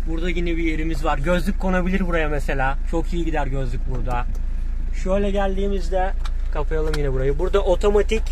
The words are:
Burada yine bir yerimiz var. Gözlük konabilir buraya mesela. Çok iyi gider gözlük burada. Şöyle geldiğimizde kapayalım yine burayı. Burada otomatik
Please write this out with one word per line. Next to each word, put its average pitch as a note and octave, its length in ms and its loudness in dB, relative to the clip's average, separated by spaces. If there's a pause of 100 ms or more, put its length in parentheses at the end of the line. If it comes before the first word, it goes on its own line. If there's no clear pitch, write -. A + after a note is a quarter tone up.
Burada E3 220 -2
yine F3 280 0
bir E3 60 0
yerimiz D#3 420 0
var. D3 120 2
Gözlük F3 420 0
konabilir F#3 480 0
buraya D#3+ 220 0
mesela. C#3 480 0 (140)
Çok E3 220 -2
iyi E3+ 120 0
gider D3+ 220 0
gözlük C3 340 -2 (140)
burada. B2 300 0 (760)
Şöyle G3+ 280 0
geldiğimizde G3 840 0 (400)
kapayalım D#3 440 0
yine C#3+ 160 0
burayı. C3+ 260 0
Burada G3+ 200 2
otomatik G3+ 720 2